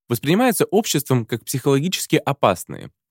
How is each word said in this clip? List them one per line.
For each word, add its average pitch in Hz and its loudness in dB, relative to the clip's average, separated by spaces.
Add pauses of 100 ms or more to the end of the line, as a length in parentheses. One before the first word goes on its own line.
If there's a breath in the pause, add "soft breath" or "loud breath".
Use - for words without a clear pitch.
воспринимаются 196 2
обществом 135 0
как - -8
психологически 143 0
опасные, - -2 (200)